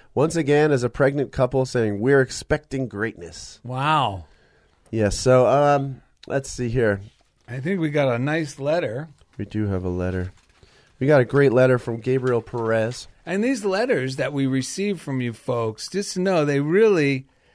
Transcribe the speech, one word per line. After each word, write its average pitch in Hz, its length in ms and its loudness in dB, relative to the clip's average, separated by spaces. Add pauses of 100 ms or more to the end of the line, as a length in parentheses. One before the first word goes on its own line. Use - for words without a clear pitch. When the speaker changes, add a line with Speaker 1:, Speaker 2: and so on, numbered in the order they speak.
(140)
Speaker 1:
once 160 240 0
again, 147 340 4
as 123 120 0
a 120 60 0
pregnant 139 440 0
couple, 131 320 0
saying, 110 340 -2
"We're 135 220 4
expecting 135 640 -4
greatness." 98 760 -10
Speaker 2:
Wow. 127 600 -2 (680)
Speaker 1:
Yes, 107 280 0
so, 127 300 4
um, 139 540 2 (260)
let's 135 220 -4
see 123 200 -6
here. 110 320 2 (440)
Speaker 2:
I 123 140 -12
think 175 220 -2
we 156 80 0
got 143 260 2
a - 20 -2
nice 147 400 -4
letter. 143 520 -4 (280)
Speaker 1:
We 101 60 -6
do 107 240 -4
have 95 160 -2
a 92 60 -2
letter. 90 420 -4 (640)
We 131 100 -2
got 147 120 6
a 120 60 4
great 135 260 4
letter 127 260 4
from 117 220 -6
Gabriel 123 420 0
Perez. 113 680 -2 (160)
Speaker 2:
And 190 180 -2
these 240 220 -2
letters 185 500 0
that 139 160 -4
we 135 160 0
receive 160 540 -4
from 135 180 -6
you 120 140 -4
folks, 113 560 -6
just 202 240 -6
to 185 80 -4
know 180 240 2
they 143 160 0
really, 156 640 2 (280)